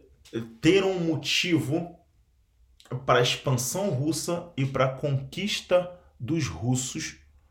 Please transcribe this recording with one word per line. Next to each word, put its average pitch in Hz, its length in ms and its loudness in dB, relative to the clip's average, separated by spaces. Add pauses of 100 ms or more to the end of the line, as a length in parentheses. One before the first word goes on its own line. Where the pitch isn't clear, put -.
(600)
ter 190 240 6
um 190 180 2
motivo 160 960 0 (1040)
pra 123 160 4
expansão 143 680 0
russa 160 680 -2
e 135 80 0
pra 135 240 2
conquista - 1000 0 (280)
dos 107 280 -2
russos 120 680 -4 (340)